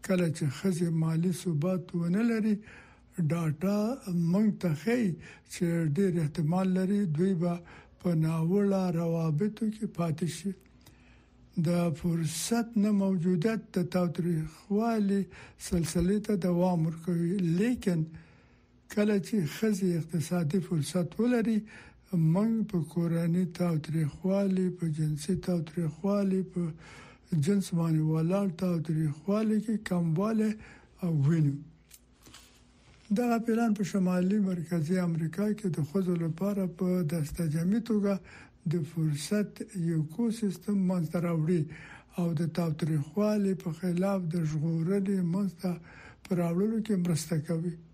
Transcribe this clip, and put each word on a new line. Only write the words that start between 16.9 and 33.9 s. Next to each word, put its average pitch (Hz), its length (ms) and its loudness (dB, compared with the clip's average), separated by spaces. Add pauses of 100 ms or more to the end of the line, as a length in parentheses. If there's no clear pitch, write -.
لیکن 214 380 2 (960)
کله 208 200 4 (120)
چې 233 100 0 (180)
ښځې 196 420 0
اقتصادي 170 680 0
فرصت 165 420 0 (100)
ولري، 233 400 2 (760)
موږ 220 160 4 (200)
په 180 80 0 (140)
کورني 170 500 0 (160)
تاوتریخوالي، 180 1040 0 (120)
په 170 80 -4 (100)
جنسي 151 400 -2 (100)
تاوتریخوالي، 190 960 0 (120)
په 175 100 -2 (800)
جنس 196 240 2 (100)
باندې 165 240 2 (120)
ولاړ 180 340 2 (160)
تاوتریخوالي 175 1000 0
کې 226 100 -2 (140)
کموالی 190 600 2 (760)
وینو. 151 300 4 (1600)
دغه 240 260 2
پلان 233 320 2
په 214 140 0